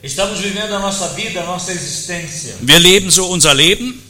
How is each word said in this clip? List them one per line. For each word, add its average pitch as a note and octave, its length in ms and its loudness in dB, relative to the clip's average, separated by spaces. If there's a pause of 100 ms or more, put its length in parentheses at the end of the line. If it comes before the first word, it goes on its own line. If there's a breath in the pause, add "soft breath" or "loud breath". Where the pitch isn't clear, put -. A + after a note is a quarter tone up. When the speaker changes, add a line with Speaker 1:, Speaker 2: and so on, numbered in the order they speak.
Speaker 1:
Estamos F#3+ 400 -4
vivendo G3+ 320 -4
a G3 60 -2
nossa F#3 340 -4
vida, F3+ 280 -6
a E3 40 -6
nossa F3+ 260 -6
existência. D#3+ 880 -8
Speaker 2:
Wir C#3 200 4
leben F#3 300 6
so F#3 160 4
unser D#3+ 280 2
Leben. G#3 560 2